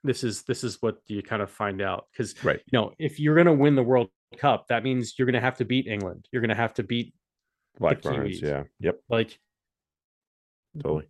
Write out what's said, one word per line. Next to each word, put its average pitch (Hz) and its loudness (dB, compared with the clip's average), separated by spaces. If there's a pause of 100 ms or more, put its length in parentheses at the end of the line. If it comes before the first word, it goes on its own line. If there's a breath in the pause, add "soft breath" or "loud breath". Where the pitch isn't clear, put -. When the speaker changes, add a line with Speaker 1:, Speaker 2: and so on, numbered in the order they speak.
Speaker 1:
This 131 -2
is, 107 -4
this - -6
is 117 -6
what 110 -2
you 104 -8
kind 110 -4
of 98 -4
find 101 -6
out, 95 -4 (100)
'cause, 110 -6 (100)
Speaker 2:
Right. - 0 (100)
Speaker 1:
you 127 4
know, 107 0
if 151 -6
you're 151 2
gonna 170 8
win 143 6
the 131 4
World 120 2 (260)
Cup, 135 0
that 117 0
means 127 -2
you're 131 2
gonna 123 2
have 123 0
to 123 -2
beat 127 0
England. 98 -8
You're 120 -2
gonna 113 0
have 113 -2
to 117 -4
beat 120 -4 (640)
Speaker 2:
Black 76 0
Speaker 1:
the 71 -2
Speaker 2:
Ferns, 71 -4
Speaker 1:
Kiwis. - -8
Speaker 2:
yeah. 71 -4 (180)
Yep. - -2
Speaker 1:
Like, 113 -2 (1400)
Speaker 2:
Totally. 78 -2